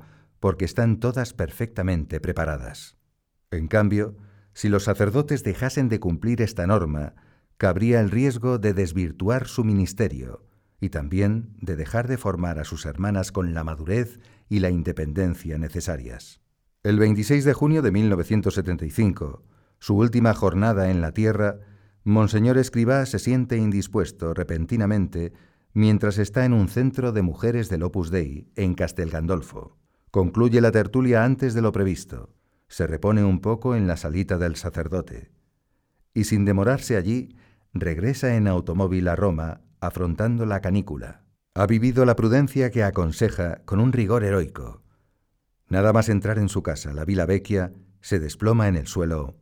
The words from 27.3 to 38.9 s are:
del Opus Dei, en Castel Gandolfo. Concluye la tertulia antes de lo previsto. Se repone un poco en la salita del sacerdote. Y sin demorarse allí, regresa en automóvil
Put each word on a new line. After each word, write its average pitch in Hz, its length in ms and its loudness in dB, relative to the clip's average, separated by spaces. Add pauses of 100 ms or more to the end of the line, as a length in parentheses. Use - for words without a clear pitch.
del 85 140 -4
Opus 85 280 -4
Dei, 76 440 -4
en 92 200 0
Castel 82 340 -4
Gandolfo. 85 680 -6 (320)
Concluye 113 520 4
la 113 100 6
tertulia 113 540 2
antes 127 280 0
de 113 80 0
lo 107 120 2
previsto. 90 600 -4 (340)
Se 82 200 -4
repone 101 380 2
un 92 160 2
poco 113 340 -2
en 104 100 2
la 85 120 0
salita 87 400 -2
del 85 180 -2
sacerdote. 82 760 -8 (800)
Y 107 100 0
sin 101 220 2
demorarse 107 500 2
allí, 104 400 -2 (380)
regresa 117 600 -2
en 107 120 4
automóvil 90 640 0